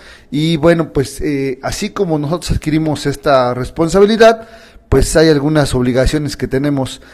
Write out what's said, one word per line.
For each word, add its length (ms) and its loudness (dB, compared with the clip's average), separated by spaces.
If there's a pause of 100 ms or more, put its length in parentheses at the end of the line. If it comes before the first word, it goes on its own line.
(300)
y 260 -2
bueno, 360 2
pues, 280 -4
eh, 420 -4
así 280 -6
como 260 -2
nosotros 360 -4
adquirimos 540 -2
esta 480 0
responsabilidad, 960 2 (400)
pues 280 0
hay 140 6
algunas 440 0
obligaciones 640 0
que 100 -6
tenemos, 560 -4 (120)